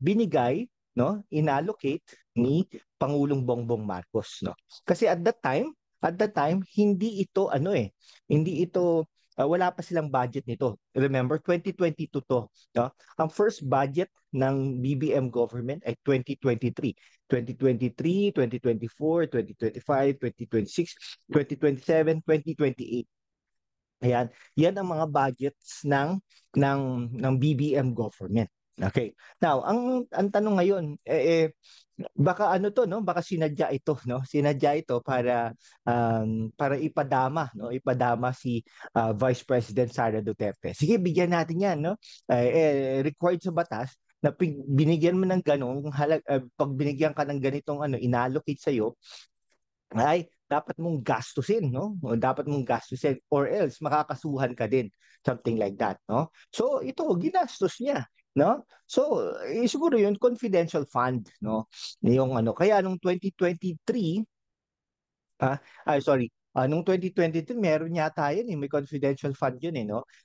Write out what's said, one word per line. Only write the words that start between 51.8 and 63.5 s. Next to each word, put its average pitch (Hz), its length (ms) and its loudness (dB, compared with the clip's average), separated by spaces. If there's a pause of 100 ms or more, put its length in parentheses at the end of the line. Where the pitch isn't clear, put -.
O 117 160 0
dapat 131 320 0
mong 139 160 -2
gastusin 127 640 -2
or 143 160 2
else 156 320 -2
makakasuhan 143 800 -2
ka 113 80 0
din. 117 240 0 (320)
Something 117 400 0
like 101 160 -4
that, 101 320 -2
no? 135 240 0 (160)
So, 269 320 2
ito, 285 240 -4 (100)
ginastos 277 640 0
niya, 247 260 -2 (320)
no? 160 300 2 (180)
So, 214 480 0 (160)
eh, 226 160 -2
siguro 285 320 2
yun, 202 240 4
confidential 185 640 0
fund, 127 560 -2
no? 110 320 -4 (320)
Yung 127 320 4
ano, 113 160 0
kaya 196 320 4
nung 185 160 -4
twenty 180 320 -2
twenty-three, 180 880 -2 (1200)